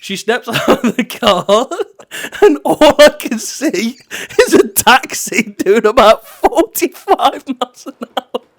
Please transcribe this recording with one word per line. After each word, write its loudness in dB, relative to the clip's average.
She -10
steps -4
<laughs> -4
out 0
of -2
the -2
car, 0
and 6
all 2
I 8
can -8
see -6
is 2
a 4
taxi -2
doing 0
about 4
forty-five -2
miles -10
an -16
hour -10